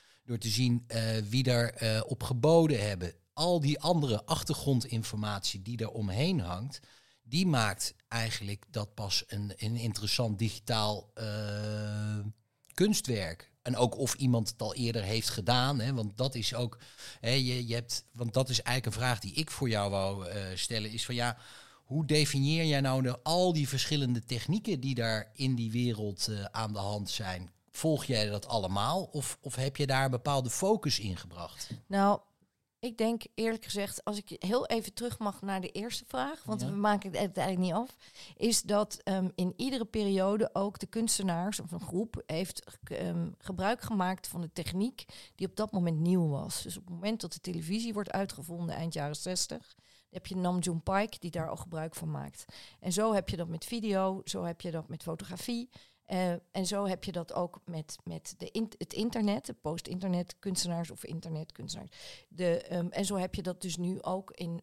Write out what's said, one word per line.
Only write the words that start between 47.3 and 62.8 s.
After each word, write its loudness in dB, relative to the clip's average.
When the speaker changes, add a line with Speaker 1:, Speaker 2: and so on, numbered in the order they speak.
Speaker 2:
de -12
televisie -4
wordt -4
uitgevonden -4
eind -4
jaren -4
zestig, -4
heb -12
je -6
Nam 2
June 0
Paik 0
die -8
daar -4
al -4
gebruik -8
van -6
maakt. -8
En -2
zo 4
heb 2
je -2
dat -4
met -6
video, 0
zo -4
heb -6
je -6
dat -6
met -8
fotografie. -6
Eh, 0
en -4
zo 0
heb -2
je -6
dat -4
ook -2
met, -8
met -10
de -12
in-, -2
het -8
internet, 0
de -10
post-internet -4
kunstenaars -2
of -14
internetkunstenaars. -10
De, 0
ehm, -2